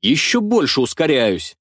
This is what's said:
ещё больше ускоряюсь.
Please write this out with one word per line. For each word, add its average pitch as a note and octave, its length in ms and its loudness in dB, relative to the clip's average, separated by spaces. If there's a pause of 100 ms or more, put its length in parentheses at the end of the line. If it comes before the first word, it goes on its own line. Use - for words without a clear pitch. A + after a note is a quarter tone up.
ещё D3 400 0
больше G#3 400 0
ускоряюсь. B2 800 0